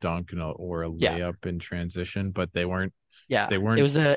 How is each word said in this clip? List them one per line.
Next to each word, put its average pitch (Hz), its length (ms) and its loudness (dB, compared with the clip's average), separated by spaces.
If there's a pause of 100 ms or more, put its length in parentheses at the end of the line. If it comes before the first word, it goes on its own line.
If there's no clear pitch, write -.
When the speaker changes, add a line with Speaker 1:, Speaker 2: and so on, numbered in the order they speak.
Speaker 1:
dunk 85 300 -2
and 87 100 -6
a, 80 60 -4
or 85 380 -6
a 85 40 -4 (100)
Speaker 2:
Yeah. 85 200 2
Speaker 1:
layup 87 260 -4
in 90 140 -4
transition, 87 720 -4
but 90 220 -2
they 87 120 0
weren't, 92 300 -2 (340)
Speaker 2:
Yeah. 110 220 2
Speaker 1:
they 98 80 2 (160)
Speaker 2:
It 143 80 6
Speaker 1:
weren't - 0 -
Speaker 2:
was 143 120 4
the, 147 220 6